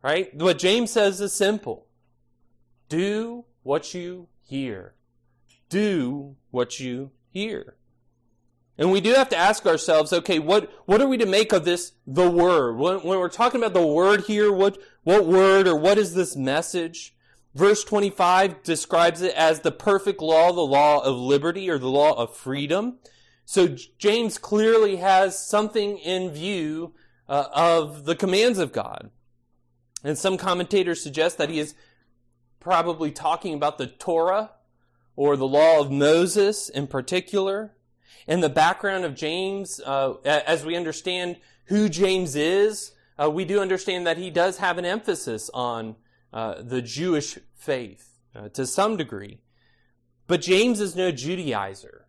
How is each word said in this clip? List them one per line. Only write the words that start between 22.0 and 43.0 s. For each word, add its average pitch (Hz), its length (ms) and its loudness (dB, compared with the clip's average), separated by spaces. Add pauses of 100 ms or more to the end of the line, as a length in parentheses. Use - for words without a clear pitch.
of 117 220 -4
freedom. 151 640 -4 (480)
So 180 240 2
J-, 131 280 -12
James 220 400 0
clearly 214 600 2
has 190 420 4
something 208 580 -2
in 180 340 -4
view, 160 600 -8 (360)
uh, 143 240 -2
of 151 520 0
the 165 100 -2
commands 202 440 0
of 151 140 -2
God. - 380 -10 (920)
And 143 140 -4
some 190 200 -2
commentators 180 640 -2
suggest 156 360 -2
that 151 120 -2
he 160 100 -4
is 151 160 -8 (840)
probably 165 520 -2
talking 160 420 -4
about 147 240 -4
the - 100 -6
Torah 185 640 -2 (640)
or 143 220 2
the 131 100 -2
law 151 320 6
of 143 120 -2
Moses 175 800 2
in 139 180 -8
particular. 196 880 -4 (520)
In 175 140 0
the 156 80 0
background 180 560 0
of 139 100 -6
James, 190 680 -8
uh, 135 300 -2 (100)
a-, 147 240 0
as 151 160 -2
we 170 100 -6
understand 175 600 -8 (280)
who 208 220 0
James 180 480 -2
is, 196 580 0 (280)